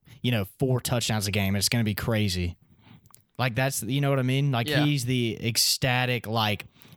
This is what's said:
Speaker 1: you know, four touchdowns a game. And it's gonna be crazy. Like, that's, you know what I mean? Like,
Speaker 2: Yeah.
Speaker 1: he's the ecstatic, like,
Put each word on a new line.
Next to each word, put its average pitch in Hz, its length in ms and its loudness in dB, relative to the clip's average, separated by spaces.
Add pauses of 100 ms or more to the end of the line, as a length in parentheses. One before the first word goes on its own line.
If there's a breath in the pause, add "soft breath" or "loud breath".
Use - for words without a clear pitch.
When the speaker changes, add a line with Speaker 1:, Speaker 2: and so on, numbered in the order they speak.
(220 loud breath)
Speaker 1:
you 123 100 0
know, 104 140 0 (120)
four 127 220 0
touchdowns 110 460 -2
a 98 40 -4
game. 98 180 0
And 98 100 2
it's 95 100 0
gonna 120 160 2
be 107 100 0
crazy. 92 600 0 (840 loud breath)
Like, 120 160 0
that's, 131 280 -2
you 127 180 -2
know 143 100 2
what 139 80 2
I 131 40 0
mean? 135 280 2
Like, 120 180 0
Speaker 2:
Yeah. - 160 2
Speaker 1:
he's 147 200 0
the 120 360 0
ecstatic, 123 880 0
like, 107 380 0 (320 loud breath)